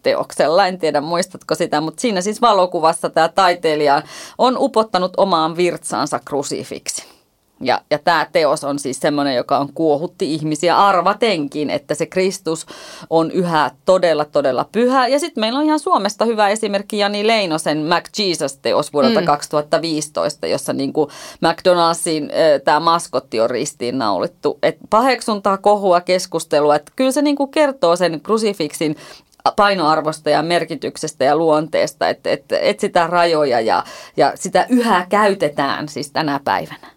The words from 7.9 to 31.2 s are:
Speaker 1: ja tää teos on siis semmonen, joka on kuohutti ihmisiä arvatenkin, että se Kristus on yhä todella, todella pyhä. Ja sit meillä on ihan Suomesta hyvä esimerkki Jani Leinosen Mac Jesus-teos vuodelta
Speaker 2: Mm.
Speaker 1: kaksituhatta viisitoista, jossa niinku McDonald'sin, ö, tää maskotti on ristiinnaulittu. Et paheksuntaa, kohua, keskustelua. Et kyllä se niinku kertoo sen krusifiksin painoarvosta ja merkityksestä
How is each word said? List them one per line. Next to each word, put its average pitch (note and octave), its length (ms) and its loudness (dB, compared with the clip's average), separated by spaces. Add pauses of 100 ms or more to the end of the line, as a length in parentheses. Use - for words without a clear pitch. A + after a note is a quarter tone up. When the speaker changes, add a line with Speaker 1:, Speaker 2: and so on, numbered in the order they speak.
Speaker 1:
ja D3 80 0
tää D#3+ 340 0
teos D#3 320 2
on C#3+ 140 -4
siis C3 220 -8
semmonen, C#3+ 360 0
joka B2+ 220 0
on C#3+ 160 -4
kuohutti D#3+ 600 -2
ihmisiä D#3 440 0
arvatenkin, F3+ 920 0
että C#3+ 240 -4
se D#3 120 -4
Kristus F#3 600 -4 (440)
on D#3+ 200 2
yhä E3 400 0 (140)
todella, F3 400 2
todella C#3 480 0
pyhä. B3 360 2
Ja C#4 100 2
sit E4 180 -4
meillä A3+ 220 -2
on D4+ 60 0
ihan D4+ 140 2
Suomesta A3+ 460 0
hyvä G#3+ 240 2
esimerkki G3+ 500 -2
Jani G#3 280 0
Leinosen E3+ 520 0
Mac E3 260 0 (140)
Jesus-teos D3+ 720 -2
vuodelta C#3+ 280 2
Speaker 2:
Mm. F3 60 -2
Speaker 1:
kaksituhatta D3+ 560 0
viisitoista, D3+ 640 -4
jossa - 260 -4
niinku C#3 360 -2 (360)
McDonald'sin, E3 840 0 (240)
ö, C#3+ 40 2
tää D3+ 220 2
maskotti E3 600 -2
on A#2+ 100 2
ristiinnaulittu. A#2+ 1120 -4
Et D#3 140 0 (140)
paheksuntaa, A3 680 0
kohua, G3 420 2
keskustelua. D#3+ 760 0
Et - 200 -6
kyllä C4 160 2
se C#4+ 100 0
niinku C#4+ 240 0
kertoo C4+ 500 0
sen E3 240 -2
krusifiksin F#3+ 760 -2 (600)
painoarvosta D#3 720 2
ja D3+ 120 4
merkityksestä D#3+ 840 -4